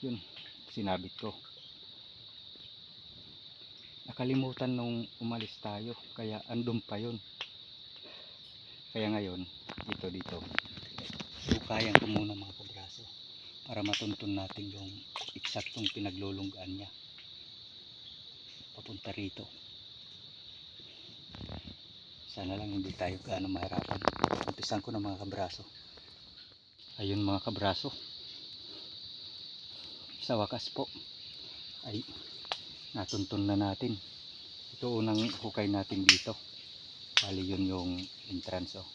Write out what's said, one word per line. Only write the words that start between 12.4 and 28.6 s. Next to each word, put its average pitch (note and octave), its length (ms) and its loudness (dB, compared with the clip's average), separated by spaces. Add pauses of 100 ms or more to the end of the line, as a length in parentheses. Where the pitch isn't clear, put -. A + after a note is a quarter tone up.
kabraso, - 480 -10 (640)
para A2 160 0
matuntun G#2 560 2
natin G2 320 -4
yung G2 220 -8 (420)
eksaktong - 560 0
pinaglulunggaan G2 880 -2
niya. G2 120 -8 (1900)
Papunta G#2 320 -8
rito. G2+ 400 -4 (2750)
Sana F#2+ 260 0
lang G#2 160 -2
hindi F#2+ 220 2
tayo F#2 320 2
gaano F#2+ 240 2
mahirapan. F#2 500 0 (480)
Umpisan - 380 2
ko A#2+ 80 0
na, G#2+ 80 4
mga G2+ 240 0
kabraso. F#2+ 400 -2 (1400)
Ayun, G2+ 240 4
mga G2 160 6
kabraso. G2+ 480 4 (2250)